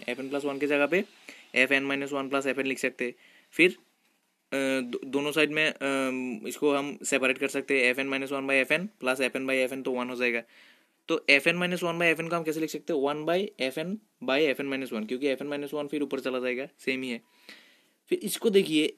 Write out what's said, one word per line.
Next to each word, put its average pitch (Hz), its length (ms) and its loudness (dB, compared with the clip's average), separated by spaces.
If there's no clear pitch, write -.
एफ़एन 131 200 -6
प्लस 143 160 -2
वन 139 140 -4
के 147 80 0
जगह 143 180 4
पे 175 180 2
एफ़एन 135 280 4
माइनस 139 280 -2
वन 135 180 -2
प्लस 139 180 0
एफ़एन 131 180 0
लिख 131 140 -4
सकते 127 260 -2
हैं। 123 80 -6
फिर, 180 200 6
अ, - 40 -10
दो, 131 520 0
दोनों 143 260 -2
साइड 151 200 4
में, 156 140 2
अम, 131 840 -2
इसको 143 260 2
हम 139 300 -2
सेपरेट 131 340 2
कर 139 100 -2
सकते 139 300 0
हैं, 123 80 6
एफ़एन 131 220 2
माइनस 135 240 -4
वन 135 160 -2
by 135 60 0
एफ़एन 151 360 2
plus 127 180 0
एफ़एन 131 240 -2
by 131 80 0
एफ़एन 131 280 0
तो 131 100 -2
वन 123 180 -2
हो 127 60 -8
जाएगा। 120 280 0
तो 165 200 0
एफ़एन 143 260 6
माइनस 180 280 -2
वन 170 140 -2
by 175 60 0
एफ़एन 165 240 2
को 170 80 -2
हम 165 80 0
कैसे 156 160 -2
लिख 160 100 0
सकते 156 240 -4
हैं, 143 60 2
वन 147 260 0
by 170 140 2
एफ़एन 156 380 -4
by 131 140 2
एफ़एन 139 300 2
माइनस 135 260 -4
वन, 107 120 -2
क्योंकि 127 220 -2
एफ़एन 135 200 -2
माइनस 143 260 -6
वन 147 140 -4
फिर 147 140 -2
ऊपर 143 180 -4
चला 127 200 -2
जाएगा, 127 280 -4
सेम 131 220 -2
ही 131 80 -6
है। 117 120 -6
फिर - 140 0
इसको 220 260 0
देखिए, 156 480 4